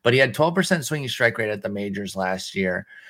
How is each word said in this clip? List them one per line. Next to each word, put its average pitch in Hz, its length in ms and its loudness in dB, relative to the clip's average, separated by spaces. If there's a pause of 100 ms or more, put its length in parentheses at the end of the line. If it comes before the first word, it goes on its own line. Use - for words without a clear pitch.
but 120 80 4
he 127 80 4
had 127 140 4
twelve 165 200 2
percent 175 320 0
swinging 147 220 -4
strike 117 300 0
rate 110 120 -2
at 101 120 -4
the 110 80 -6
majors 101 460 -6
last 95 400 -4
year. 95 300 0 (240)